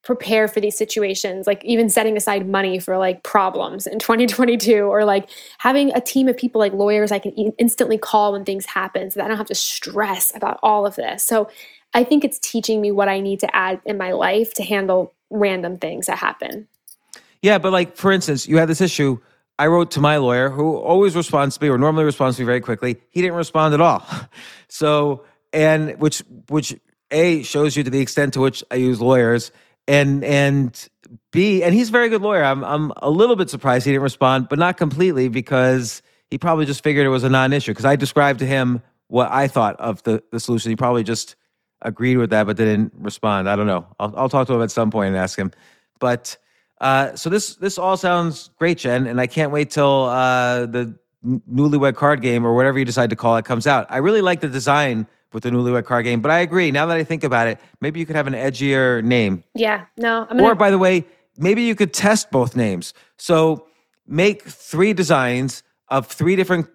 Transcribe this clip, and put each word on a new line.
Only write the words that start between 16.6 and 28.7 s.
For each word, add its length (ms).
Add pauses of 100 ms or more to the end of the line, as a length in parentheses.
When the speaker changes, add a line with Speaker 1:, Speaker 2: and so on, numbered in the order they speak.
Speaker 2:
Yeah, 160
but, 140
like, 240
for 160
instance, 360
you 100
had 100
this 120
issue. 380 (400)
I 100
wrote 240
to 80
my 160
lawyer, 340
who 280
always 360
responds 440
to 60
me, 40
or 100
normally 260
responds 320
to 60
me 40
very 140
quickly. 360 (140)
He 100
didn't 160
respond 380
at 80
all. 280
<laughs> 580
So, 560 (280)
and 480
which, 180 (300)
which 260 (380)
A, 300
shows 340
you 80
to 60
the 100
extent 340
to 60
which 320